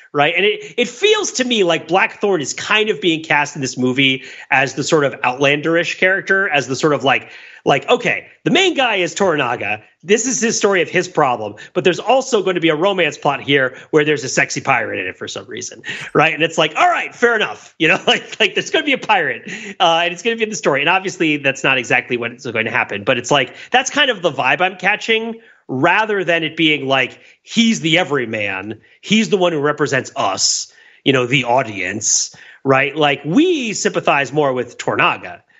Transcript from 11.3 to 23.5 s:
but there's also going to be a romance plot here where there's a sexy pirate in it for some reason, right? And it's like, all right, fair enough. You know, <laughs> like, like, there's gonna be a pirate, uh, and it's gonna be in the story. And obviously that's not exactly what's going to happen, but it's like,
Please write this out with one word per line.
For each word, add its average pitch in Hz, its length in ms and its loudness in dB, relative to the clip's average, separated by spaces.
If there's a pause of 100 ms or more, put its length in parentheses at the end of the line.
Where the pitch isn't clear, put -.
but 180 100 -2
there's 170 160 2
also 220 440 2
going 180 140 0
to 170 40 -4
be 165 80 2
a 156 80 2
romance 190 400 0
plot 143 260 -2
here 131 340 0 (140)
where 151 140 4
there's 147 180 0
a 131 60 -6
sexy 139 320 -2
pirate 107 400 -2
in 92 60 -6
it 92 100 -10
for 107 100 -12
some 101 200 -12
reason, 117 360 -14 (300)
right? 156 220 2
And 147 80 -4
it's 165 160 0
like, 156 180 0
all 349 140 4
right, 247 240 -4
fair 240 200 2
enough. 202 440 -6
You 156 100 2
know, 185 140 2
<laughs> - 40 -20
like, - 320 0
like, 214 160 2
there's - 160 -4
gonna 311 140 0
be 285 80 0
a 254 60 0
pirate, 147 520 0 (300)
uh, 165 240 4
and 175 80 -2
it's 175 100 -12
gonna 233 140 0
be 226 60 -6
in 214 80 0
the 208 60 -8
story. 143 260 0
And 156 80 2
obviously 180 480 0
that's 135 260 -2
not 135 140 2
exactly 123 400 0
what's 120 280 -8
going 113 200 -2
to 110 40 -4
happen, 110 320 -2
but 127 160 2
it's 120 120 -4
like, 139 260 0 (160)